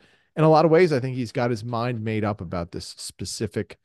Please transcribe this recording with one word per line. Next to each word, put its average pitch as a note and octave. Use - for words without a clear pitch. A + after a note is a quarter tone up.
in D#3
a D#3
lot D#3
of D#3+
ways, E3
I C3+
think B2+
he's B2
got B2
his A2
mind A#2
made A2
up G#2
about E2+
this -
specific -